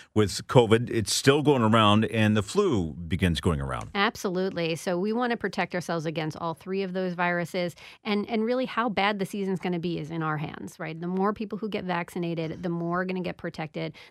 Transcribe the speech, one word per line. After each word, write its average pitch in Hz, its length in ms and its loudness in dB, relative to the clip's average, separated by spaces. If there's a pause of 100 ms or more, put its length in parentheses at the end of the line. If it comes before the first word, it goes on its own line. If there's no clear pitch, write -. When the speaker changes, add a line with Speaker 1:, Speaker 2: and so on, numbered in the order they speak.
(120)
Speaker 1:
with 104 360 2
covid? 117 420 6
It's 110 240 -2
still 143 280 4
going 135 200 4
around 110 440 6
and 107 300 4
the 107 60 2
flu 104 520 0
begins 85 460 0
going 80 200 2
around. 67 340 -6
Speaker 2:
Absolutely. 185 800 -2
So 175 240 -2
we 208 140 0
wanna 240 240 0
protect 190 360 -4
ourselves 170 320 -4
against 160 340 -4
all 170 160 -6
three 190 280 -6
of 180 120 -6
those 185 200 -2
viruses. 175 640 -2 (260)
And, 208 260 -2
and 220 160 0
really 247 200 0
how 233 240 -2
bad 196 320 0
the 190 60 -2
season's 190 340 -4
gonna 180 180 -2
be 165 220 -4
is 151 160 -8
in 160 60 -2
our 156 160 -2
hands, - 420 -10
right? 160 180 -8
The 170 80 -8
more 190 280 0
people 208 240 -8
who 220 100 -4
get 202 160 -4
vaccinated, 170 800 -4
the 180 80 -2
more 170 320 0
are - 20 -2
gonna 185 160 -4
get 175 160 -6
protected, 160 560 -8 (180)